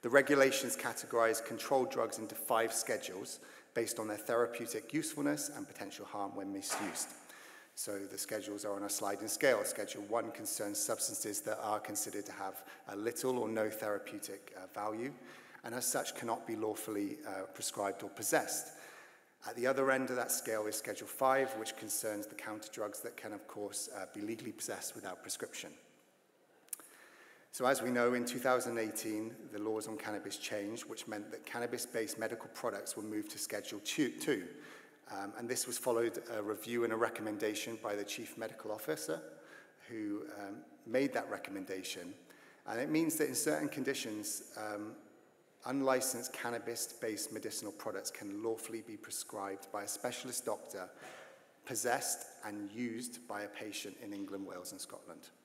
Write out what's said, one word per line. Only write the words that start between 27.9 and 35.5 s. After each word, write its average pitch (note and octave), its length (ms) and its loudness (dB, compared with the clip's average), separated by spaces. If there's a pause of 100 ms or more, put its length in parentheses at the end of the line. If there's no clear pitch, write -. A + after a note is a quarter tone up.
know, B2 220 6
in B2 120 4
two B2 140 -2
thousand B2 380 4
eighteen, A2 580 0 (160)
the G#2+ 80 -6
laws A2 280 0
on A2 100 -4
cannabis G2+ 400 -4
changed, G#2+ 480 -4
which - 220 -8
meant G#2 240 -6
that A2+ 140 -10
cannabis-based A2+ 720 -2
medical A2 360 -2
products - 420 -2
were G#2+ 80 -4
moved G#2+ 280 -2
to - 60 -8
Schedule G2+ 460 -4
two, C3+ 280 4
two. G2+ 360 0 (640)
Um, G2+ 260 -6
and A#2+ 120 -4
this B2 180 0